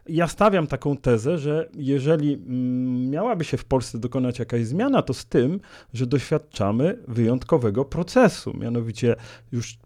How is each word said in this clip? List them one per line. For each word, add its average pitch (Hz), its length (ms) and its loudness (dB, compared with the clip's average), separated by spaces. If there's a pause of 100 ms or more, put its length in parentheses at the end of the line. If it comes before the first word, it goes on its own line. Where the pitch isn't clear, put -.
ja 165 200 0
stawiam 196 380 4
taką 143 300 -2
tezę, 127 420 2
że 151 380 -2
jeżeli, 143 580 2
mm, 127 760 -2
miałaby 170 340 -2
się 143 120 -4
w - 80 -4
Polsce 127 340 -2
dokonać 123 400 -2
jakaś 117 260 -2
zmiana, 202 380 0
to 127 120 -2
z - 120 -12
tym, 143 340 2 (320)
że 120 140 -2
doświadczamy 131 920 0 (100)
wyjątkowego 120 760 2
procesu. - 720 2
Mianowicie 117 600 -2 (360)
już 120 340 -6